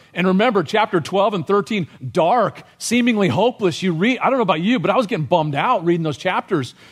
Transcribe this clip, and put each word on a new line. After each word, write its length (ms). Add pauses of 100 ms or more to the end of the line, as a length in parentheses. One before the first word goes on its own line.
(140)
And 120
remember, 360
chapter 400
twelve 320
and 120
thirteen, 400 (240)
dark, 520 (160)
seemingly 500
hopeless. 540
You 100
read, 280
I 100
don't 80
know 40
about 200
you, 160
but 120
I 60
was 100
getting 200
bummed 280
out 300
reading 180
those 140
chapters, 580 (180)